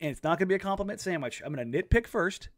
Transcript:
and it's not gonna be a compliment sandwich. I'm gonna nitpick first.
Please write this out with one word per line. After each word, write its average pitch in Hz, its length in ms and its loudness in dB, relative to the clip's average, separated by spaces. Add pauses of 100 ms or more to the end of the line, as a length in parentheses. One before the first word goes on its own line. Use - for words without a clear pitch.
and 151 100 -2
it's - 140 -6
not 165 140 4
gonna 185 100 2
be 185 60 4
a 196 40 4
compliment 196 420 -4
sandwich. 156 440 -4
I'm 147 100 -6
gonna 120 160 -4
nitpick 226 380 4
first. 196 500 0